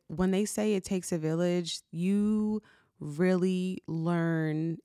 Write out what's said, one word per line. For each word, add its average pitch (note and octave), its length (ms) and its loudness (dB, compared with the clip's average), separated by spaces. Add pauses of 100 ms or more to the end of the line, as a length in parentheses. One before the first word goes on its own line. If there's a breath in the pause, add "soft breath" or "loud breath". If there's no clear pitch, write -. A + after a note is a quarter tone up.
when F#3 240 2
they F#3+ 120 4
say G#3+ 300 0
it F#3 100 0
takes F#3 300 -4
a E3+ 40 2
village, E3 640 0 (120)
you G#3 720 0 (380 soft breath)
really F#3 880 0
learn E3 960 0